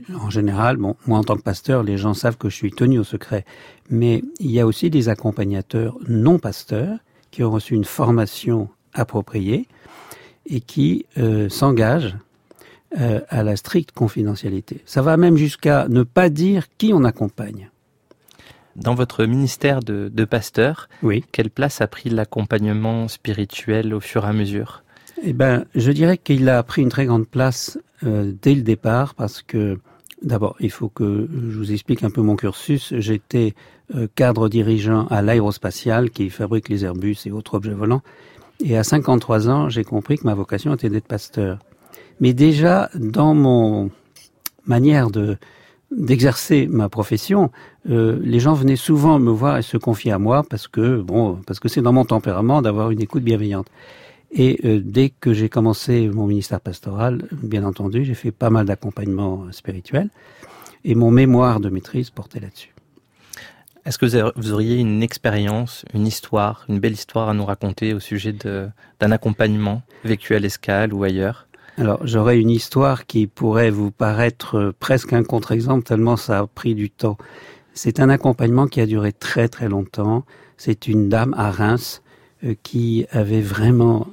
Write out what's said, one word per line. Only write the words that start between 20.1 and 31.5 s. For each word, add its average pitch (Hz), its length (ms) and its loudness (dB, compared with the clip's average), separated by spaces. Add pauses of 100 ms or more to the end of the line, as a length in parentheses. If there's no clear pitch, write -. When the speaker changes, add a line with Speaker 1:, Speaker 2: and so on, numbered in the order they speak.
Speaker 2:
de 113 140 0
pasteur, 113 640 -2 (140)
Speaker 1:
Oui. 113 280 2
Speaker 2:
quelle 110 200 -2
place 139 320 -2
a 107 40 0
pris - 220 -8
l'accompagnement 110 1000 -2
spirituel 107 840 -4
au 107 80 -4
fur 107 240 -4
et 104 40 -2
à 104 40 0
mesure ? 104 500 -4 (400)
Speaker 1:
Eh 151 120 -4
ben, 123 400 0
je 127 180 2
dirais 165 240 2
qu'il 131 320 2
a 123 140 4
pris - 180 -4
une 127 80 4
très 139 160 0
grande 113 240 0
place, 131 500 -2 (240)
euh, 104 380 -2
dès 139 140 4
le 139 80 0
départ, 113 520 0
parce - 280 -8
que, 104 360 -2 (440)
d'abord, 107 360 -2
il 104 120 -2
faut - 180 -8
que 104 420 -2
je 117 280 -8